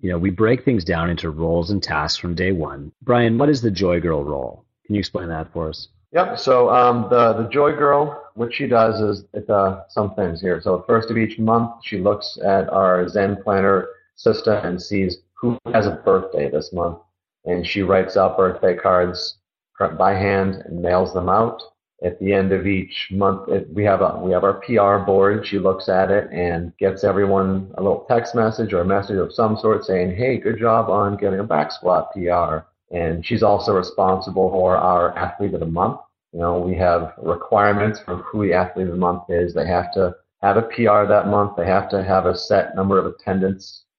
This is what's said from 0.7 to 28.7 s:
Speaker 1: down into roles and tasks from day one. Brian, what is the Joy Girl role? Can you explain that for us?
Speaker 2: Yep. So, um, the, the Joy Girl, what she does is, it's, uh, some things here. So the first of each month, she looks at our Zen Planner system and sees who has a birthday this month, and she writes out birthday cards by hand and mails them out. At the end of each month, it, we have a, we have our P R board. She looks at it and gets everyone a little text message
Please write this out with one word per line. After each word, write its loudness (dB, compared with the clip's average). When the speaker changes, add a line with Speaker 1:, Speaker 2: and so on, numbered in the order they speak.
Speaker 1:
down 0
into -4
roles -2
and -2
tasks -4
from -6
day 0
one. -6
Brian, 2
what 4
is 2
the 0
Joy 0
Girl -2
role? -8
Can -4
you 0
explain -6
that -8
for -4
us? -14
Speaker 2:
Yep. 0
So, 4
um, 4
the, 6
the -2
Joy 2
Girl, 0
what -6
she -4
does 4
is, -2
it's, -8
uh, 2
some -4
things -4
here. -2
So 0
the -4
first 0
of -2
each -2
month, 2
she -8
looks -2
at 2
our 2
Zen -2
Planner 0
system 0
and -4
sees -2
who -2
has 2
a -2
birthday 0
this -4
month, -4
and -2
she -2
writes 2
out 2
birthday 2
cards 0
by 2
hand 0
and -10
mails 0
them -2
out. 0
At -4
the 0
end 2
of 0
each -4
month, 0
it, -2
we -2
have 4
a, 0
we -2
have 0
our 2
P -2
R 6
board. 2
She -4
looks -2
at 2
it 0
and -4
gets -2
everyone 0
a -6
little -2
text 0
message -2